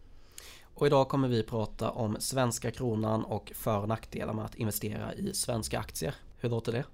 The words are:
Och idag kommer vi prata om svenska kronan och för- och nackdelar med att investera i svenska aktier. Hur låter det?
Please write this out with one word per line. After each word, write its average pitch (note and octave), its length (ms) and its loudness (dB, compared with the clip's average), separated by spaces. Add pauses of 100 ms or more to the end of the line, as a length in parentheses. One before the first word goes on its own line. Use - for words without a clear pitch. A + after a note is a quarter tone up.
(760)
Och D3 120 4
idag C#3 220 8
kommer C3+ 200 4
vi A#2 140 4
prata A2 480 -2
om A2 280 0
svenska B2 520 0
kronan A2 540 2
och - 300 -4
för- G#2+ 260 2
och G#2 80 -2
nackdelar - 440 -2
med A2 120 -2
att G#2+ 100 -8
investera G#2+ 600 -2
i - 200 -4
svenska A#2 440 0
aktier. - 360 -4 (240)
Hur B2 100 -2
låter A#2 240 0
det? A#2+ 220 0